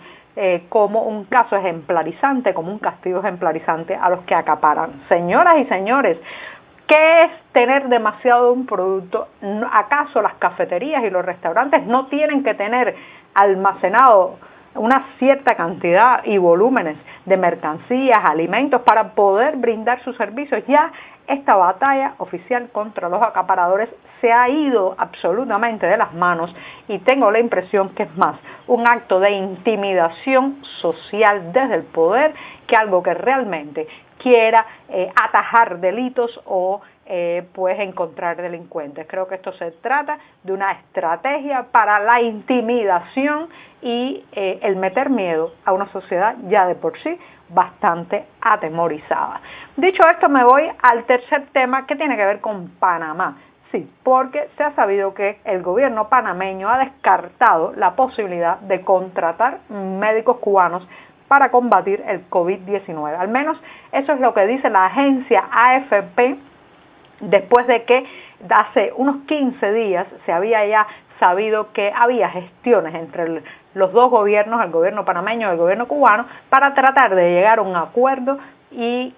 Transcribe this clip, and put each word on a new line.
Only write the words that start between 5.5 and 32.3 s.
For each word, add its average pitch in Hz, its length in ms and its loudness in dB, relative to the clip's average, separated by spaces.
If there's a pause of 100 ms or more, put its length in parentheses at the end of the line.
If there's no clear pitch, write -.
y 269 80 0
señores, 214 520 0 (720)
¿qué 320 360 6
es 330 80 4 (220)
tener 254 340 2
demasiado 240 600 2
de 240 40 4
un 254 140 -2
producto? 190 640 -4 (420)
¿Acaso 262 500 0
las 196 120 -2
cafeterías 185 720 -4
y 202 40 -2
los 185 140 -2
restaurantes 185 600 -2
no 254 220 -2
tienen 285 360 -2
que 220 120 -2
tener 214 380 -2 (400)
almacenado 196 1040 4 (380)
una 262 300 0 (120)
cierta 269 380 2
cantidad 180 720 2
y 208 120 0
volúmenes 180 600 2 (280)
de 190 120 2
mercancías, 180 880 0
alimentos 175 560 0
para 220 320 2
poder 214 420 2
brindar 240 460 -4
sus 247 160 -12
servicios? 220 500 -6
Ya 302 240 2 (340)
esta 277 300 0
batalla 269 640 2
oficial 190 560 -8
contra 208 340 -8
los 196 160 -2
acaparadores 190 640 0 (300)
se 233 140 2
ha 247 160 4
ido 262 480 0
absolutamente 208 920 -4
de 190 80 2
las 208 180 -2
manos 175 400 -2 (360)
y 196 100 -6
tengo 240 320 2
la 220 80 2
impresión 196 560 -2
que 214 80 -4
es 160 140 -12
más 165 180 0 (320)
un 233 180 0
acto 226 360 2
de 202 100 2
intimidación 202 1300 -2 (240)
social 190 720 -2
desde 247 220 0
el 160 80 -2
poder 214 500 0 (340)